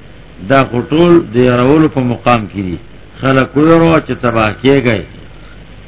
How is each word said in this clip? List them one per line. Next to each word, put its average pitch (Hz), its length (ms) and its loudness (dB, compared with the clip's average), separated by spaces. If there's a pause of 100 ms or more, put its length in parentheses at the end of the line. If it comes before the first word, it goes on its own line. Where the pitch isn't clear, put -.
(500)
دا 135 160 2
خو 120 180 -6
ټول 170 300 2 (200)
د 113 40 -4
یارولو 127 520 2
په 143 120 -4
مقام 120 420 -2 (100)
کې 98 160 -8
دي. 85 80 -8 (440)
خلک 135 360 -2
ویروه 165 500 4
چې 127 160 -6
تباه 113 280 0 (120)
کېږئ، 123 380 0 (880)